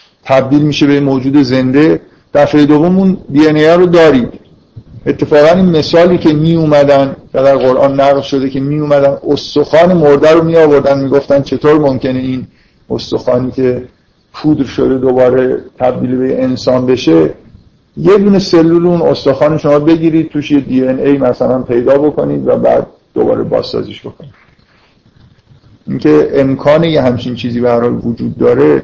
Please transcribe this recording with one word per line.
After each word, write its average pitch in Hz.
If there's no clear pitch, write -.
تبدیل 135
می‌شه 147
به 143
موجود 135
زنده. 131
دفعه 147
دوم 160
اون 190
دی 151
ان 151
ای 151
رو 175
دارید. 160
اتفاقاً 147
این 185
مثالی 170
که 156
می 160
اومدن 143
و 131
در 139
قرآن 131
نقل 139
شده 135
که 139
می 147
اومدن 143
استخوان 147
مرده 151
رو 165
می 165
آوردن، 139
می 135
گفتن 139
چطور 147
ممکنه 131
این 127
استخوانی 123
که 127
پودر 151
شده 131
دوباره 127
تبدیل 127
به 131
انسان 127
بشه؟ 151
یه 190
دونه 196
سلول 170
اون 175
استخوان 147
شما 147
بگیرید، 160
توش 147
یه 143
دی 127
ان 131
ای 139
مثلاً 127
پیدا 123
بکنید 143
و 123
بعد 123
دوباره 58
بازسازیش 55
بکنید. -
اینکه 151
امکان 139
یه 160
همچین 123
چیزی 120
به 123
هر 120
حال 120
وجود 117
داره، 131